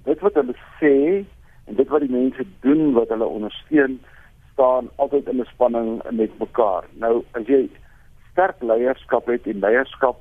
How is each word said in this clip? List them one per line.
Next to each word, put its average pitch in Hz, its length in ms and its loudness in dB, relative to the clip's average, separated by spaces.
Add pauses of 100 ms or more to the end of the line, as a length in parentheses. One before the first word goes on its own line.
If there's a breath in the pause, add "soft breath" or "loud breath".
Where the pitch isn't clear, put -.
dit 139 160 -2
wat 202 140 0
hulle 127 200 0 (260)
sê 156 440 2 (400 soft breath)
en 107 100 -14
dit 135 140 0
wat 147 120 2
die 139 100 -4
mense 127 360 -2 (140)
doen 147 320 2
wat 113 160 2
hulle 110 180 -2
ondersteun, 123 720 -2 (520 soft breath)
staan 127 440 2
altyd 139 320 -2
in 127 120 -2
'n 113 40 -2
spanning 117 640 -2
met 110 280 -2
mekaar. 104 540 -2
Nou, 117 400 -2
as 113 140 -8
jy 131 240 2 (600 soft breath)
sterk 185 320 -2
leierskap 120 640 -2
het 120 200 -4
en 104 120 -6
leierskap 120 640 0